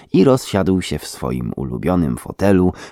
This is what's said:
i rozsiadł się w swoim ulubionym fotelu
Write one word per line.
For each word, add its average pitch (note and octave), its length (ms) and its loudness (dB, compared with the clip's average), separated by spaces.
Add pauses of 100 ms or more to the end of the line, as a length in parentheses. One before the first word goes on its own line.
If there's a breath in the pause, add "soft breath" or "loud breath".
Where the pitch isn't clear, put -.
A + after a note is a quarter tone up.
(140 loud breath)
i F#3 100 6
rozsiadł F#2+ 580 2
się D2+ 180 -6
w - 80 -12
swoim A#1+ 480 -6
ulubionym C2+ 640 -2
fotelu F#2 560 2 (180 loud breath)